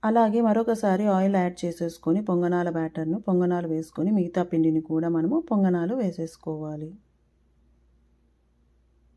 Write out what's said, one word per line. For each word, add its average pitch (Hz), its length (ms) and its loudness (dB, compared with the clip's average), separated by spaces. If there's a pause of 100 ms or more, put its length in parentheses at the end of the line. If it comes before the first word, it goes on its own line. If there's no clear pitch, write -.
అలాగే 220 380 4
మరొకసారి 220 680 2
ఆయిల్ 196 280 2
యాడ్ 180 200 0
చేసేసుకొని 170 680 -2
పొంగనాల 175 480 0
బ్యాటర్‌ను 160 480 -4
పొంగనాలు 180 500 0
వేసుకొని 160 440 -4
మిగతా 180 300 0
పిండిని 160 380 2
కూడా 160 280 -2
మనము 170 320 0
పొంగనాలు 190 540 0
వేసేసుకోవాలి. 160 960 -6 (2250)